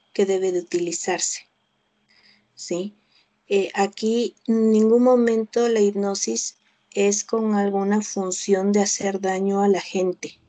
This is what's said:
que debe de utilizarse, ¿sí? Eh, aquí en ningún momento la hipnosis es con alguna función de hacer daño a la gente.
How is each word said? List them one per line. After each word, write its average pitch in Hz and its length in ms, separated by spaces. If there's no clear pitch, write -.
que 202 140
debe 190 260
de 180 80
utilizarse, - 880
¿sí? 185 400
Eh, 196 280
aquí 220 640
en 220 240
ningún 220 320
momento 240 680
la 226 120
hipnosis 202 800
es 202 320
con 220 300
alguna 202 480
función 190 720
de 202 100
hacer 196 380
daño 190 420
a 202 60
la 185 120
gente. 185 680